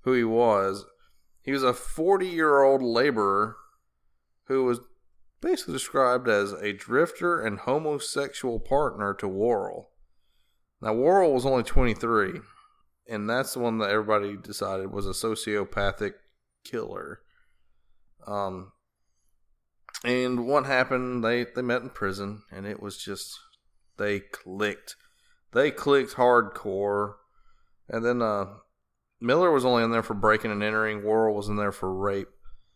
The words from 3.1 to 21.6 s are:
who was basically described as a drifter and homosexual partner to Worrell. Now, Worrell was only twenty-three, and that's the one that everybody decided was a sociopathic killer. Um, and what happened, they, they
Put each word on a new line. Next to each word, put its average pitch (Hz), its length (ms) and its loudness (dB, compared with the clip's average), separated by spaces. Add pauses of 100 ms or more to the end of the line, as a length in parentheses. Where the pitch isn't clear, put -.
who 135 200 0
was 120 140 0 (640)
basically 302 340 -2
described 127 540 0
as 101 240 2
a 101 200 -6
drifter 160 680 0
and 104 200 -4
homosexual 139 1000 -4
partner 110 540 0
to 104 120 -8
Worrell. 95 640 -2 (920)
Now, 110 120 0
Worrell 165 380 6
was 127 140 0
only 131 160 2
twenty-three, 110 800 2 (680)
and 107 200 -6
that's 123 260 -2
the 131 60 -6
one 113 180 0
that 104 120 0
everybody 104 460 0
decided 95 560 -8
was 101 140 -2
a 98 40 -2
sociopathic 101 1040 -2 (520)
killer. - 560 -10 (1080)
Um, 98 460 -6 (1300)
and 123 420 -2
what 139 200 2
happened, 127 580 0
they, 120 200 0
they 120 180 -8